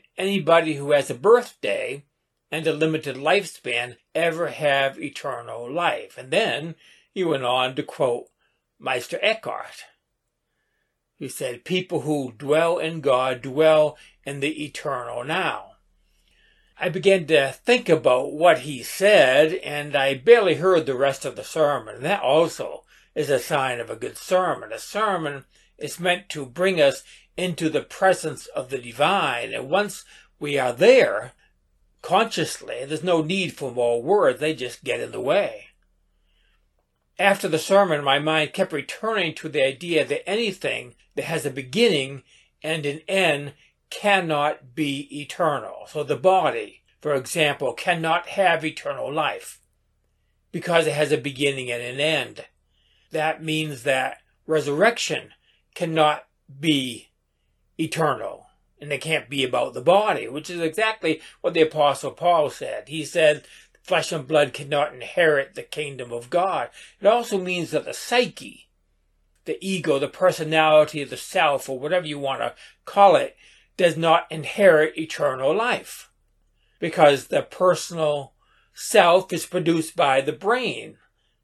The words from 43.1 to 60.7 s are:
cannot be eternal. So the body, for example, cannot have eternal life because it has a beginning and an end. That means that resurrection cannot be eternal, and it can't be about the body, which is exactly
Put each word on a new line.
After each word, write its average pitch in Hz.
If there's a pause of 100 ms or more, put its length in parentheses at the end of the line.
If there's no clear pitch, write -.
cannot 151
be 143 (120)
eternal. 131
So 151
the 139
body, 135 (180)
for 151
example, 139
cannot 165
have 170
eternal 139
life 139 (920)
because 170
it 147
has 147
a 147
beginning 131
and 120
an 123
end. 143 (640)
That 156
means 156
that 135 (280)
resurrection 156 (440)
cannot 160 (340)
be 135 (720)
eternal, 139 (300)
and 147
it 135
can't 156
be 139
about 123
the 131
body, 170
which 151
is 175
exactly 165 (220)